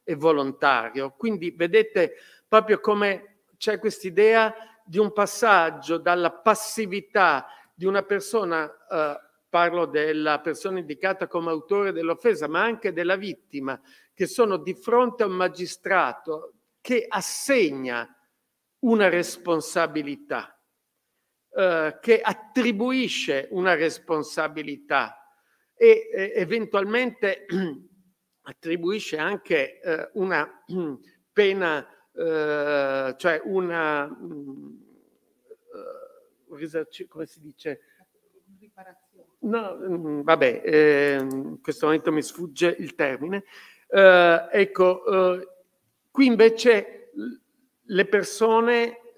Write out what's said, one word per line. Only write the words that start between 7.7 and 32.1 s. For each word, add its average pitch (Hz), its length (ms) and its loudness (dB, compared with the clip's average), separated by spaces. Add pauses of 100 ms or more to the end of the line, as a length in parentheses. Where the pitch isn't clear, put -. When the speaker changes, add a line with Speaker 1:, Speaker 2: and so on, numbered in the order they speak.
Speaker 1:
di 175 120 -6
una 196 160 0
persona, 180 680 -4 (180)
eh, 151 320 -4 (280)
parlo 170 380 2
della 151 540 -2
persona 180 380 -6
indicata 175 480 -6
come 170 240 -4
autore 190 420 -2
dell'offesa, 165 560 -2
ma 165 140 0
anche 220 300 -2
della 175 240 -2
vittima, 143 640 -10 (340)
che 185 120 -4
sono 208 300 0
di 147 180 -6
fronte 240 480 0
a 214 40 0
un 190 60 -4
magistrato 170 1200 -4 (280)
che 240 280 -2
assegna 139 1000 -2 (720)
una 220 280 4
responsabilità, 156 1500 -4 (960)
eh, 165 460 0
che 226 200 4
attribuisce 220 1300 -2
una 185 240 2
responsabilità 151 1400 -4 (580)
e, 226 380 6
eh, 196 220 -4
eventualmente 208 1120 -2
<clears throat> - 960 -10
attribuisce 170 760 -6
anche, 160 640 -2
eh, 160 340 -4
una 180 340 -2 (180)
<clears throat> 165 640 -10
pena, 190 540 0 (260)